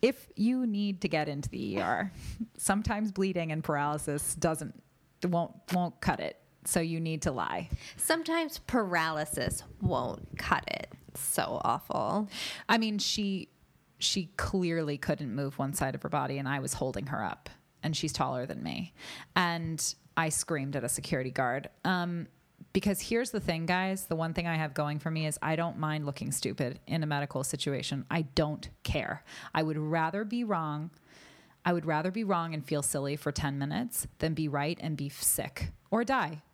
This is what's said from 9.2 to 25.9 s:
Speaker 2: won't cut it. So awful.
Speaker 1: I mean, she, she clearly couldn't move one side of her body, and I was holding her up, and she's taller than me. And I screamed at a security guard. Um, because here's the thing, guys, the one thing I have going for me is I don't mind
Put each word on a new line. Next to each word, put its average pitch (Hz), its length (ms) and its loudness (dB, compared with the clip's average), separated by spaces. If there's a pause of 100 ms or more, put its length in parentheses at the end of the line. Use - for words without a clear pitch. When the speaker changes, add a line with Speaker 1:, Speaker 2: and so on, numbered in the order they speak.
Speaker 2:
won't 127 560 -2
cut - 300 0
it. - 260 -6 (220)
So - 480 0
awful. 180 680 0 (400)
Speaker 1:
I 226 80 8
mean, 220 220 0
she, 196 500 0 (480)
she - 300 2 (100)
clearly 165 600 2
couldn't 143 340 0
move 139 240 -2
one 139 160 0
side 135 220 0
of 135 80 -6
her - 60 -4
body, 139 280 0
and 139 100 -2
I 139 120 0
was 135 160 -4
holding 131 320 -2
her 135 160 -2
up, - 260 -6 (320)
and 151 160 0
she's 156 160 -2
taller 127 320 0
than - 160 -6
me. - 320 -6 (420)
And 165 480 0 (320)
I 160 140 4
screamed 143 460 0
at 120 80 0
a 127 60 -2
security 131 420 0
guard. 131 380 0 (140)
Um, 175 440 0 (500)
because 196 240 2
here's 240 300 0
the 214 80 0
thing, 165 260 0
guys, 190 400 2
the 170 100 0
one 160 200 0
thing 170 100 0
I 170 80 2
have 156 220 0
going 147 240 0
for 160 100 -2
me 160 160 0
is 151 160 -2
I 160 140 2
don't 170 240 -2
mind 151 260 0